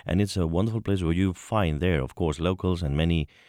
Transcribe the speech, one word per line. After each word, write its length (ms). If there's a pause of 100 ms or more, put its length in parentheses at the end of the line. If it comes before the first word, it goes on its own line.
And 140
it's 160
a 100
wonderful 360
place 200
where 100
you 220
find 460
there, 200
of 140
course, 240
locals 420
and 160
many, 300 (220)